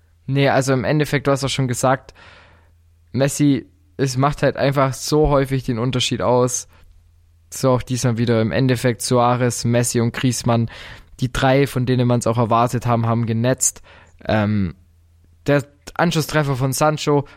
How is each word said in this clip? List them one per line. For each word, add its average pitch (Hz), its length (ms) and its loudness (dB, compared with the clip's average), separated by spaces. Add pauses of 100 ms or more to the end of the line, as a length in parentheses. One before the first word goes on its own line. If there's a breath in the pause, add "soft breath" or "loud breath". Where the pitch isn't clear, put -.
(260)
Nee, 139 240 2
also 131 240 2
im 123 100 0
Endeffekt, 143 420 0
du 143 40 2
hast 135 120 0
auch 139 60 -2
schon 131 180 -2
gesagt, 127 460 -2 (1000 loud breath)
Messi, 139 520 0 (320)
es 127 220 -2
macht 139 240 0
halt 139 160 0
einfach 135 340 0
so 151 380 0
häufig 135 340 0
den 120 140 -2
Unterschied 123 420 -2
aus. 123 480 0 (800 soft breath)
So - 220 0
auch 123 120 2
diesmal 120 360 -2
wieder 117 240 2
im 107 100 -2
Endeffekt 123 480 0
Suarez, 123 640 0
Messi 120 380 0
und 113 100 0
Griezmann, 117 580 0 (500 loud breath)
die 127 120 -4
drei, 135 340 2
von 127 200 -4
denen 123 200 2
man's 123 200 0
auch 113 100 0
erwartet 117 480 0
haben, 117 220 0
haben 117 180 0
genetzt. 113 560 -2 (460 loud breath)
Ähm, 104 480 0 (720)
der 143 180 2 (320)
Anschlusstreffer 156 600 0
von 131 160 -2
Sancho 151 540 0 (100)